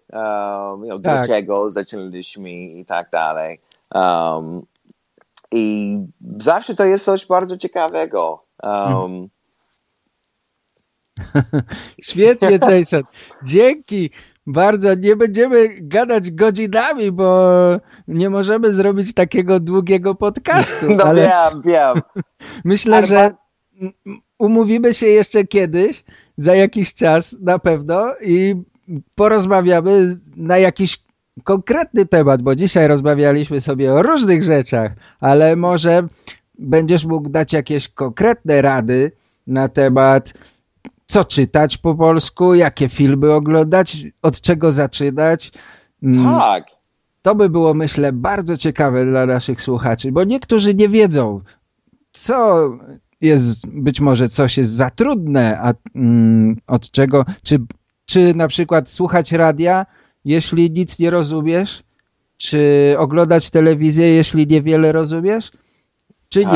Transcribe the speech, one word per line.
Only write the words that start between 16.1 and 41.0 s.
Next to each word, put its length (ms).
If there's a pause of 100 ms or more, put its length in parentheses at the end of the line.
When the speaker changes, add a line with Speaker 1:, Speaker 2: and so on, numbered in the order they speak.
Speaker 2:
godzinami, 840
bo 420 (540)
nie 220
możemy 420
zrobić 420
takiego 460
długiego 540
podcastu, 760
Speaker 1:
<laughs> 60
No 80
Speaker 2:
ale 180
Speaker 1:
wiem, 400
wiem. 400 (280)
Speaker 2:
<laughs> 340
myślę, 320
Speaker 1:
Ale 100
Speaker 2:
że 100
Speaker 1:
pan 200 (460)
Speaker 2:
m-, 100 (140)
m-, 140 (180)
umówimy 560
się 120
jeszcze 380
kiedyś, 600 (320)
za 180
jakiś 400
czas 460
na 180
pewno 480 (140)
i 340 (600)
porozmawiamy 920
z-, 280
na 220
jakiś 440 (420)
konkretny 640
temat, 360
bo 120
dzisiaj 340
rozmawialiśmy 720
sobie 340
o 80
różnych 400
rzeczach, 500 (280)
ale 360
może 500 (520)
będziesz 480
mógł 220
dać 240
jakieś 360
konkretne 760
rady 500 (340)
na 220
temat, 640 (760)